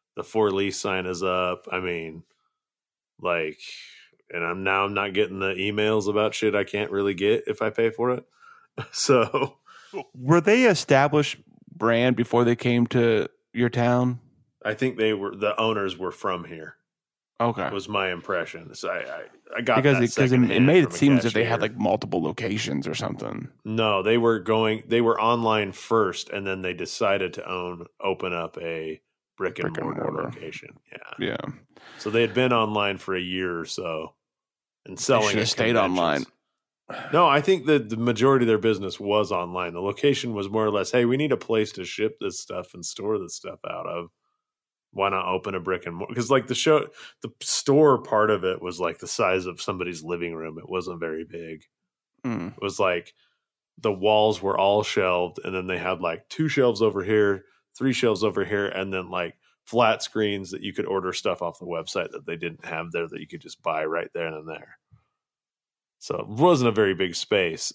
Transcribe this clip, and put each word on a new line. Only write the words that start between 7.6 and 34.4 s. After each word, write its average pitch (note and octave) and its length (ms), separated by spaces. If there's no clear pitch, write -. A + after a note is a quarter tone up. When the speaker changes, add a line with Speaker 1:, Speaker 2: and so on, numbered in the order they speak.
Speaker 1:
I A2 80
pay A2+ 200
for A#2+ 220
it. B2 140
<laughs> - 140
So C3+ 640
Speaker 2:
Were C3+ 280
they A3+ 240
established D3 720
brand A#2 400
before A#2+ 280
they A#2+ 120
came A#2+ 320
to A#2 400
your A#2 160
town? A#2+ 500
Speaker 1:
I G#2+ 120
think C3 220
they A2 160
were, G2 220
the G#2 240
owners G2+ 380
were F2+ 140
from F2+ 320
here. D#2+ 320
Speaker 2:
Okay. G#2+ 320
Speaker 1:
Was G2 180
my G2 220
impression. E2+ 640
So F#2 140
I, F#2 100
I, C2+ 220
I A#2+ 40
got A#2+ 160
Speaker 2:
Because C3+ 220
Speaker 1:
that - 40
Speaker 2:
it, A2+ 120
'cause B2+ 160
it, B2+ 40
it B2 60
Speaker 1:
secondhand A#2 260
Speaker 2:
made E3 160
Speaker 1:
from A#2+ 80
Speaker 2:
it - 40
Speaker 1:
a - 20
Speaker 2:
seem C#3+ 200
as A2+ 80
if A2+ 80
they A2 100
had, A2+ 160
Speaker 1:
cashier. - 20
Speaker 2:
like, A2+ 160
multiple G2 440
locations D#2 640
or D#2 60
something. - 560
Speaker 1:
No, G#2+ 380
they A2+ 160
were A#2 200
going, A2 480
they A#2 140
were A2+ 200
online A2 500
first, G#2 580
and G2 160
then F#2+ 160
they F#2 120
decided F#2+ 600
to F2 160
own, F2+ 360
open F#2 340
up E2+ 260
a D#2+ 420
brick F2+ 220
and F2 140
Speaker 2:
Brick - 100
and D#2+ 120
Speaker 1:
mortar - 160
Speaker 2:
mortar. - 120
Speaker 1:
location. - 340
Yeah. - 380
Speaker 2:
Yeah. - 240
Speaker 1:
So G#2+ 120
they A2+ 100
had A2 140
been B2+ 180
online G#2+ 440
for F#2+ 180
a F#2 60
year F2+ 380
or D#2+ 60
so D#2+ 480